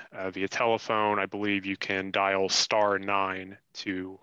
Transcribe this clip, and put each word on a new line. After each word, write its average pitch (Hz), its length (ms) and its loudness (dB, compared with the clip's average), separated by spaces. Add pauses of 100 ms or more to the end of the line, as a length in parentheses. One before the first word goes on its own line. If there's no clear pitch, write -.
(120)
uh, 95 180 -6
via 95 180 -2
telephone, 110 680 2
I 98 80 0
believe 101 400 -2
you 95 100 -4
can 95 340 -2
dial 98 380 2
star 104 500 2
nine 98 580 -2 (180)
to, 95 480 -6